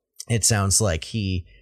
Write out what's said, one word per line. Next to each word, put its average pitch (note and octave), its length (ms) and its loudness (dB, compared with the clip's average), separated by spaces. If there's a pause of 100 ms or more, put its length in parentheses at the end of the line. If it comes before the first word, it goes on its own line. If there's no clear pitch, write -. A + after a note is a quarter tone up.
(300)
it A2+ 120 0
sounds G2 380 2
like F2 240 0
he F#2+ 400 -4 (160)